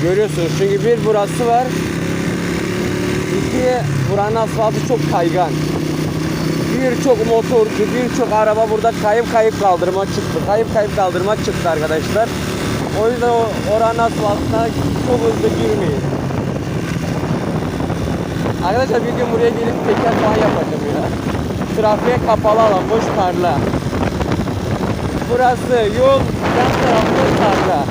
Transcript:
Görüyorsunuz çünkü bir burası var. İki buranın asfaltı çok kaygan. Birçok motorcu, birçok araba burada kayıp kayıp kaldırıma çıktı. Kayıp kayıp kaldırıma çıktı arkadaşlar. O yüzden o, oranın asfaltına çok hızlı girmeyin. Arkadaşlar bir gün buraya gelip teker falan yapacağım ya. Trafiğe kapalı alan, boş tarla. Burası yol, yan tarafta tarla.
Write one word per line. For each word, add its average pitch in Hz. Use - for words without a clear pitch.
Görüyorsunuz 180
çünkü 202
bir 226
burası 214
var. 240
İki 254
buranın 202
asfaltı 220
çok 233
kaygan. 170
Birçok 240
motorcu, 226
birçok 240
araba 214
burada 220
kayıp 220
kayıp 220
kaldırıma 185
çıktı. -
Kayıp 214
kayıp 208
kaldırıma 185
çıktı 180
arkadaşlar. 160
O 226
yüzden 240
o, 233
oranın 226
asfaltına 220
çok 247
hızlı 220
girmeyin. 214
Arkadaşlar 233
bir 240
gün 240
buraya 233
gelip 226
teker 226
falan 214
yapacağım 170
ya. -
Trafiğe 214
kapalı 220
alan, 202
boş 220
tarla. 175
Burası 240
yol, 269
yan -
tarafta -
tarla. 185